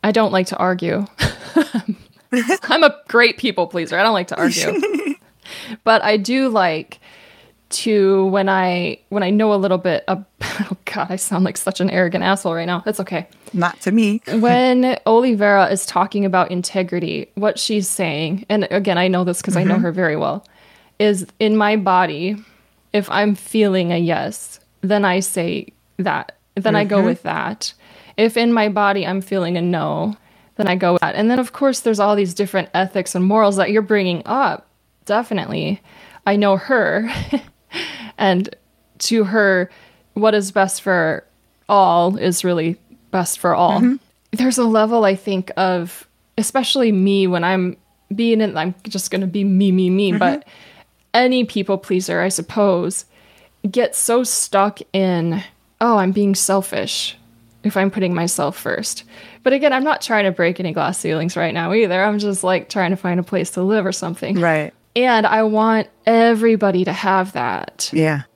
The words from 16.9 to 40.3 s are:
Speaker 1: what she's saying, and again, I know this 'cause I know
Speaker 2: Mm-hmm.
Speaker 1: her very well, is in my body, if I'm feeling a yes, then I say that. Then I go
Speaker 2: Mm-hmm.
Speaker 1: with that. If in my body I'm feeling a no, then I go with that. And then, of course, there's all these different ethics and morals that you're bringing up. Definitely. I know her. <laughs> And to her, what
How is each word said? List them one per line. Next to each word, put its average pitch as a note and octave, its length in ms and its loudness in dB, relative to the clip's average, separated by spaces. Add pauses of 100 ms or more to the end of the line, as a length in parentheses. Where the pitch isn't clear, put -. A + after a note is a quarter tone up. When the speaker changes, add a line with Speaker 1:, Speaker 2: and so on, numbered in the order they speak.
Speaker 1:
what G3+ 240 -2
she's G#3 300 -2
saying, E3 640 -4
and G#3 200 0
again, F#3+ 280 0
I F3+ 100 2
know F3+ 160 0
this F3 160 -2
'cause F3+ 160 -2
I E3+ 80 2
know G3 120 2
Speaker 2:
Mm-hmm. - 80 2
Speaker 1:
her E3+ 80 -2
very D#3 240 0
well, D3+ 300 -4 (520)
is G#3 280 2 (140)
in G#3+ 160 2
my G#3+ 200 2
body, F#3 600 0 (560)
if G3+ 180 -2
I'm G#3 240 2
feeling F#3 560 0
a E3+ 80 0
yes, - 600 -4 (220)
then G3+ 240 2
I F#3 140 2
say F3 480 -4 (280)
that. D#3+ 400 -4 (200)
Then G#3 200 0
I G#3 80 2
go G3+ 140 2
Speaker 2:
Mm-hmm. G3+ 80 4
Speaker 1:
with A#3+ 160 -2
that. - 500 -6 (460)
If A3 180 2
in A#3 160 2
my G#3+ 160 2
body G3+ 380 0
I'm F#3 160 -4
feeling F3+ 340 -2
a E3+ 60 -2
no, E3 520 -2 (420)
then G3 120 -2
I F3+ 80 0
go F3+ 160 2
with F3 80 2
that. E3 140 -2
And A3 160 0
then, B3 80 2
of B3 160 -4
course, C4+ 260 0
there's A3 200 0
all G#3 160 4
these F#3+ 180 -2
different F#3+ 400 -4
ethics F#3 400 -2
and F3+ 100 0
morals G3+ 320 4
that F#3+ 140 2
you're G#3+ 100 4
bringing F#3+ 460 0
up. A#3+ 400 -2 (380)
Definitely. G3 760 -4 (460)
I G3+ 100 2
know G3+ 220 4
her. A3 500 0 (240)
<laughs> C#4+ 80 -2 (760)
And F#3+ 360 0 (440)
to A3 260 0
her, F#3+ 460 2 (440)
what G#3+ 200 2